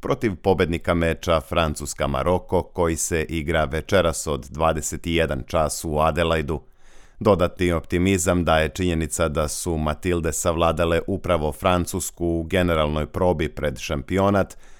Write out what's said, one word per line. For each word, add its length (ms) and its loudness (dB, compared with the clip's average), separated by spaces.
protiv 360 -2
pobednika 580 2
meča 460 0
Francuska-Maroko, 1120 0
koji 240 0
se 260 -2
igra 420 0
večeras 640 0
od 240 -4
dvadeset 560 -2
i 80 0
jedan 320 2
čas 380 -2
u 160 -2
Adelaidu. 600 0
Dodatni 520 4
optimizam 720 2
daje 240 4
činjenica 600 0
da 200 -2
su 280 -4
Matilde 560 -2
savladale 720 0
upravo 460 -2
Francusku 760 -2
u 160 0
generalnoj 640 0
probi 420 0
pred 300 -4
šampionat, 760 0